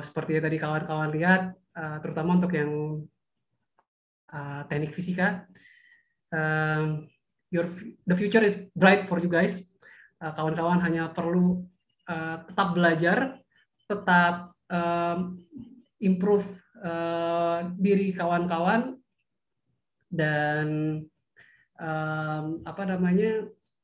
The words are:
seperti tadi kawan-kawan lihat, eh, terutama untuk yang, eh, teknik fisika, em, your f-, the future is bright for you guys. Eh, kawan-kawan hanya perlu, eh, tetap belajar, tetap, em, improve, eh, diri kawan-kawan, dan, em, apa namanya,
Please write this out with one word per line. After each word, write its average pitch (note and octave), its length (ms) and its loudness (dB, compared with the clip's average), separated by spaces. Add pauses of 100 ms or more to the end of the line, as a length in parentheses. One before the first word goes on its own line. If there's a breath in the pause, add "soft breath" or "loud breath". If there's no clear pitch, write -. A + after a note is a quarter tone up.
seperti D#3 400 -2
tadi D#3 160 0
kawan-kawan D#3 560 -4
lihat, F#3 400 2
eh, D#3 480 -12
terutama E3 400 0
untuk F3+ 160 0
yang, D3+ 480 -4 (1300)
eh, C#3+ 320 -10
teknik D3+ 320 -6
fisika, F3+ 480 -2 (880 soft breath)
em, D#3 720 0 (480)
your E3+ 160 0
f-, - 160 -14 (240)
the F3+ 80 4
future G#3 240 4
is G3+ 160 2 (160)
bright F#3+ 320 6
for E3 160 -2
you F3 80 0
guys. F3 320 2 (560 soft breath)
Eh, D#3 160 -10
kawan-kawan E3 480 2
hanya E3 320 0
perlu, F3+ 480 2 (480)
eh, D#3+ 280 -6 (120)
tetap F#3 240 0
belajar, E3+ 440 4 (680)
tetap, F3+ 720 2 (140)
em, F3 680 -2 (640)
improve, G3 460 4 (340)
eh, E3+ 800 -2 (180)
diri G3 380 2
kawan-kawan, F3 840 0 (1160)
dan, D3+ 880 0 (760 soft breath)
em, D#3 680 -4 (180)
apa E3+ 220 -10
namanya, F#3+ 640 2 (340)